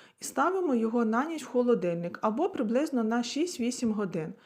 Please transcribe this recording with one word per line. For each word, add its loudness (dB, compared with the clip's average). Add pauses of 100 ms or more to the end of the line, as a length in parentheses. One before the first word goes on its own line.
(200)
і -12
ставимо 0
його 2
на 2
ніч -6
в -14
холодильник 0
або 0
приблизно 0
на 0
шість-вісім -2
годин. -4 (140)